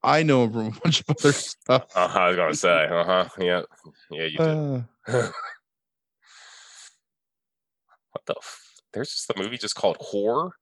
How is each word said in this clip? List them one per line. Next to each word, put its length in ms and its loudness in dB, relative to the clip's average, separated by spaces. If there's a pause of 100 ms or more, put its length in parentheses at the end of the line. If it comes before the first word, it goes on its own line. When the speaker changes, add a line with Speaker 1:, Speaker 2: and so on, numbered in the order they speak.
Speaker 1:
I 200 4
know 200 4
him 100 0
from 140 -4
a 40 -6
<laughs> 120 -14
bunch 180 2
of 80 -14
other 240 4
stuff. 520 0 (100)
Speaker 2:
Uh-huh, 240 2
I 80 4
was 100 4
gonna 160 2
say. 320 4
Uh-huh. 420 2 (120)
Yeah. 220 0 (500)
Yeah, 140 -8
you 120 -6
did. 100 2
Speaker 1:
Uh. 340 -4 (260)
Speaker 2:
<laughs> 240 -2 (2750)
What 140 -12
the 120 -6
f-? 440 -20 (120)
There's 160 -8
just 220 -10
a 100 -6
movie 160 -8
just 180 -8
called 240 0
Whore? 520 -4 (100)